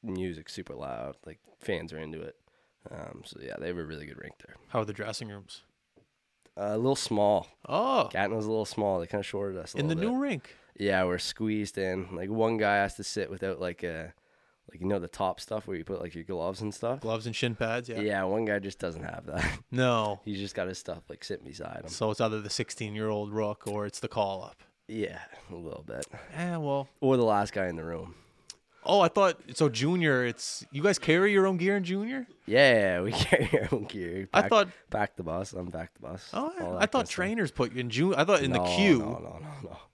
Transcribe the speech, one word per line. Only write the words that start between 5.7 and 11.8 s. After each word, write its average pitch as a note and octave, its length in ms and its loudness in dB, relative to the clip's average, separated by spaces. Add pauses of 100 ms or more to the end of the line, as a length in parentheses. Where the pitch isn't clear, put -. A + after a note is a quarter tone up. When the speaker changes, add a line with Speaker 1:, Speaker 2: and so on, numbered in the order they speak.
Speaker 1:
Uh, G2+ 160 -2
a G#2+ 40 0
little C3 200 2
small. G#2 500 4 (200)
Speaker 2:
Oh. A3+ 440 2
Speaker 1:
Gatineau's G#2 340 0
a G#2+ 40 -2
little A2 160 0
small. G2+ 340 0
They E2+ 80 -4
kinda G2+ 160 -2
shorted G2 340 -4
us E2 160 -12
a - 60 -6
Speaker 2:
In C#3+ 80 2
the E3 80 2
Speaker 1:
little G3 160 0
Speaker 2:
new B3+ 80 0
Speaker 1:
bit. - 100 0
Speaker 2:
rink? E3+ 260 -6 (220)
Speaker 1:
Yeah, F#2+ 280 2
we're F2+ 120 2
squeezed G#2+ 600 -2
in. F#2 360 -2